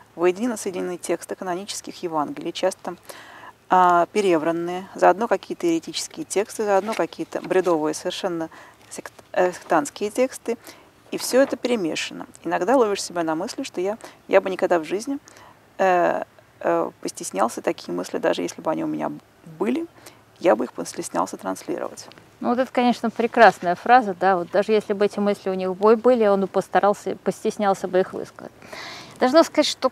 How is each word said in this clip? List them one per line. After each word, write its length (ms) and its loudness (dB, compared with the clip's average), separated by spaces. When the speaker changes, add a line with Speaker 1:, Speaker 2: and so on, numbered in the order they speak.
Speaker 1:
«Воедино 400 0
соединены 400 -6
тексты 400 -6
канонических 640 -10
Евангелий, 480 -4
часто, 460 -4
а, 400 6
перевранные, 840 0
заодно 320 4
какие-то 400 -2
еретические 560 -4
тексты, 400 -4
заодно 300 0
какие-то 460 -6
бредовые 540 0
совершенно 540 -6
сект-, 220 -16
э, 200 2
сектантские 560 -2
тексты, 480 -2
и 80 -6
все 240 2
это 160 0
перемешано. 640 -4
Иногда 320 0
ловишь 280 2
себя 200 -6
на 120 -2
мысли, 280 -8
что 200 -8
я, 160 -4
я 120 6
бы 80 -6
никогда 300 0
в 60 -4
жизни, 340 -6
э, 460 2
э, 300 0
постеснялся 580 -4
такие 320 -6
мысли, 240 -6
даже 240 0
если 220 -8
бы 80 -4
они 140 -4
у 20 -4
меня 240 -4
были, 280 -2
я 160 4
бы 80 -2
их 80 -10
постеснялся 640 -6
транслировать». 720 -8
Speaker 2:
Ну, 80 -4
вот 100 0
это, 140 -2
конечно, 380 0
прекрасная 640 6
фраза, 440 4
да, 200 4
вот 120 -6
даже 220 0
если 220 0
бы 100 0
эти 140 0
мысли 320 -2
у 40 -2
них 220 -4
бой 200 6
были, 300 4
он 140 4
бы 60 0
постарался, 760 0
постеснялся 640 -2
бы 120 2
их 140 -2
высказать. 380 -12
Должна 240 6
сказать, 220 0
что 260 -2